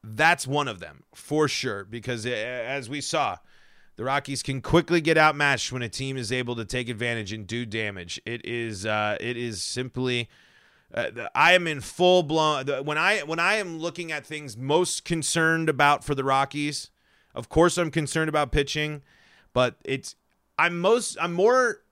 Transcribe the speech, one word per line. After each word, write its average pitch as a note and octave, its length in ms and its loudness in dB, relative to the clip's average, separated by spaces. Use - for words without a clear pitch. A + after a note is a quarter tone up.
that's C3+ 420 2
one C#3 220 0
of G2 140 -8
them D2+ 220 -16
for D3+ 340 0
sure. G2+ 380 -4
Because A2+ 400 -8
a-, A#2+ 420 -4
as C3 220 -6
we C#3+ 100 -6
saw, C3 380 -2
the G#2+ 80 -8
Rockies C#3 400 -2
can C3+ 180 -4
quickly E3+ 380 4
get D#3+ 180 4
outmatched C#3+ 540 4
when B2+ 100 -6
a A#2 60 -4
team C3+ 300 -6
is B2 160 -4
able A#2+ 240 -2
to A2+ 80 -4
take B2 240 -4
advantage A2+ 420 -4
and G#2+ 160 -8
do A#2+ 180 -4
damage. G2+ 600 -6
It A#2 200 -8
is, A2+ 400 -6
uh, G#2+ 360 0
it A#2+ 160 -4
is A#2 260 -6
simply, B2+ 640 -2
uh, - 180 -4
the, A#2 240 -10
I E3 180 6
am F3 120 4
in D3+ 160 -4
full F3+ 420 4
blown. D3+ 420 2
The, C#3 180 -2
when D3+ 140 -2
I, F#3+ 220 2
when D#3+ 200 -4
I F#3+ 160 2
am F3 240 -4
looking E3+ 320 -8
at D3+ 140 -8
things D3 300 -12
most D3 480 2
concerned E3 640 0
about D3 360 4
for D3 100 -2
the C3+ 100 -2
Rockies, C#3 680 -2
of A#2+ 160 -10
course F3 280 4
I'm E3+ 120 0
concerned D#3 400 -2
about D3 220 0
pitching, D3+ 500 -2
but B2 320 0
it's, - 320 -6
I'm E3+ 220 2
most, G#3+ 400 2
I'm E3+ 140 -2
more A#3 480 2